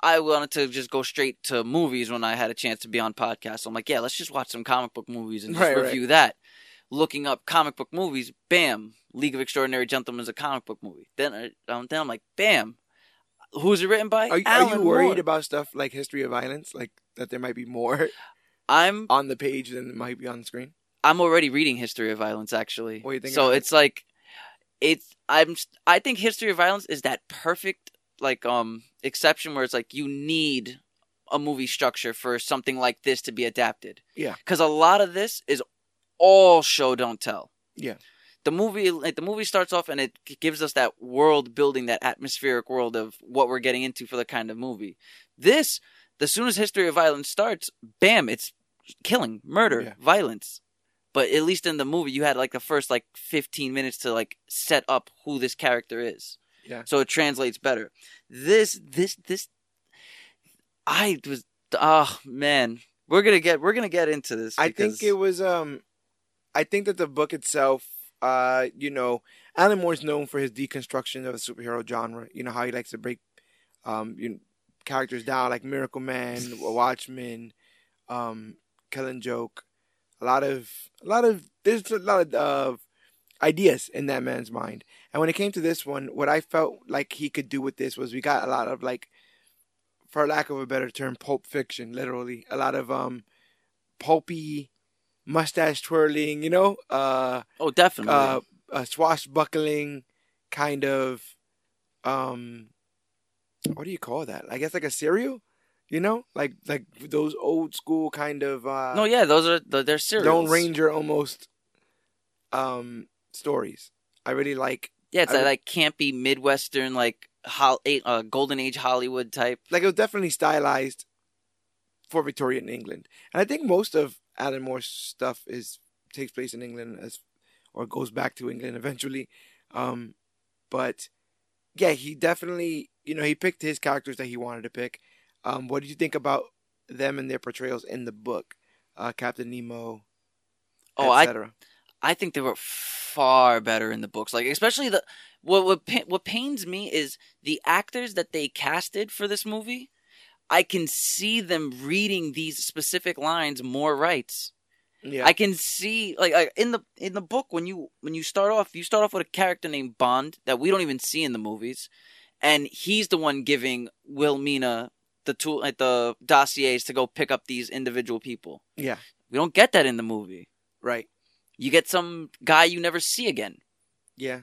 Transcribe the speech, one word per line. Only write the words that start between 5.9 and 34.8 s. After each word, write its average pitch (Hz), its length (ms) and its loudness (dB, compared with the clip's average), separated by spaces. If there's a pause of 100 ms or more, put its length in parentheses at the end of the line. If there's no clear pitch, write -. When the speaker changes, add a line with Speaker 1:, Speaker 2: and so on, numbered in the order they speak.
Speaker 1:
that." 143 280 8 (560)
Looking 143 340 -2
up 135 200 -2
comic 151 320 2
book 131 140 -10
movies, 151 400 -6 (180)
bam, 123 440 2 (200)
League 131 200 -2
of 131 80 -4
Extraordinary 131 460 0
Gentlemen 123 340 -4
is 113 80 -10
a 110 40 -8
comic 143 320 -6
book 110 180 -12
movie. 87 320 -18
Then, 139 180 -2
uh, 117 400 -12
um, 120 160 -8
then 156 120 -4
I'm 151 60 -6
like, 117 140 -10 (140)
"Bam, 147 400 2 (800)
who's 170 280 4
it 190 60 0
written 214 220 4
by?" 220 200 2
Speaker 2:
Are, 165 40 -2
are 170 40 4
you - 80 0
Speaker 1:
Alan 208 380 6
Speaker 2:
worried 170 220 6
Speaker 1:
Moore. 185 140 2
Speaker 2:
about 156 240 0
stuff 147 300 -6
like 135 180 -6
History 139 300 -8
of 131 80 -4
Violence, 127 460 -8
like, 117 160 -10 (240)
that 123 160 -10
there 127 80 -8
might 123 160 -6
be 120 100 -10
more 123 440 0 (280)
<laughs> - 320 -12
Speaker 1:
I'm 196 400 4
Speaker 2:
on 139 180 4
the 131 100 -6
page 135 340 -6
than 127 180 -12
it 123 60 -14
might 120 240 -10
be 127 80 -12
on 120 120 -10
the 113 60 -18
screen? 127 280 -14 (300)
Speaker 1:
I'm 160 160 6
already 165 300 4
reading 135 280 0
History 113 340 -4
of 107 80 -4
Violence, 107 340 -6
actually. 110 460 -6
Speaker 2:
What 127 120 -10
do 135 40 -6
you 127 60 -6
think 131 120 -10
Speaker 1:
So 139 140 6
Speaker 2:
of 127 60 6
it? 135 40 6
Speaker 1:
it's - 140 -2
like, 151 340 4 (760)
it's, 156 340 2 (120)
I'm 156 240 6
s-, - 160 -8 (200)
I 175 100 10
think 226 220 -2
History 220 320 0
of 170 60 -2
Violence 185 280 2
is 147 180 -6
that - 240 -4
perfect, - 640 -6 (280)
like, 131 260 -2
um, 117 380 -2 (180)
exception 156 540 0
where 131 80 0
it's 127 100 -4
like, 120 220 -4
you 143 120 -6
need 139 720 -4 (520)
a 143 80 0
movie 143 280 -4
structure 123 460 -2
for 120 240 -4
something 131 400 -4
like 123 240 0
this 131 220 0
to 127 80 -10
be 120 140 -4
adapted. 110 560 -4 (140)
Speaker 2:
Yeah. 143 200 -6 (100)
Speaker 1:
'Cause 175 140 2
a 160 80 6
lot 165 340 8